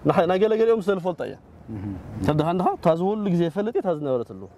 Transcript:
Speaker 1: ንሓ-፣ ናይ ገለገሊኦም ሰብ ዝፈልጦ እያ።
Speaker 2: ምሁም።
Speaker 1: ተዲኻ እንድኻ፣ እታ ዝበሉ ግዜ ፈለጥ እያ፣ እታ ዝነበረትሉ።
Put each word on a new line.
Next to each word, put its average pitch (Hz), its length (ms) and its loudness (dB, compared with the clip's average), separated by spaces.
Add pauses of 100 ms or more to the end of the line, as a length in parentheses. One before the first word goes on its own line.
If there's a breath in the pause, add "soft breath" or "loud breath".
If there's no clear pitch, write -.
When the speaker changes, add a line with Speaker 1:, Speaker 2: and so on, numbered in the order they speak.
Speaker 1:
ንሓ-፣ 165 220 4
ናይ 185 140 2
ገለገሊኦም 220 420 4
ሰብ 196 140 0
ዝፈልጦ 175 260 -6
እያ። 104 140 -8 (320)
Speaker 2:
ምሁም። 101 260 -10 (280)
Speaker 1:
ተዲኻ 151 280 2
እንድኻ፣ 180 240 0
እታ - 220 0
ዝበሉ 202 300 -2
ግዜ 170 220 2
ፈለጥ 208 260 -4
እያ፣ 381 80 0
እታ 190 120 -2
ዝነበረትሉ። 127 480 -4 (160)